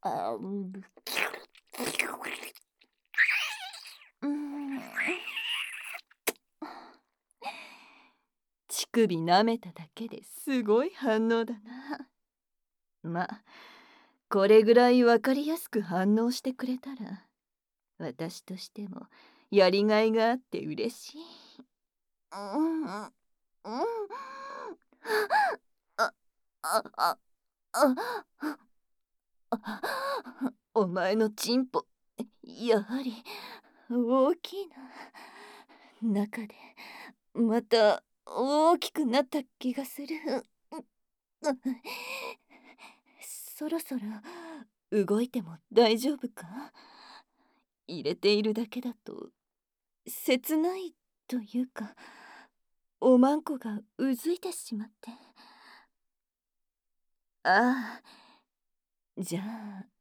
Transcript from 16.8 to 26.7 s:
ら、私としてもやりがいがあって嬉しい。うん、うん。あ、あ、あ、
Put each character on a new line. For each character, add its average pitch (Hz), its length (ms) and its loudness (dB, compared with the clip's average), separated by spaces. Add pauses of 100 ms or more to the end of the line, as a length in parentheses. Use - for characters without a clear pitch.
ら、 196 320 -12 (720)
私 160 440 -10
と 190 140 -12
し - 140 -14
て 208 180 -14
も - 200 -16 (420)
や 196 180 6
り 202 160 4
が 214 160 6
い 220 120 4
が 226 180 4
あ - 40 2
っ 254 40 -4
て - 260 -8
嬉 214 320 -4
し - 220 -18
い。 - 20 -18 (1120)
う 180 40 -12
ん、 302 460 -2
う 269 40 -4
ん。 - 20 -8
あ、 208 240 -8 (2750)
あ、 - 140 0 (500)
あ、 147 200 0 (140)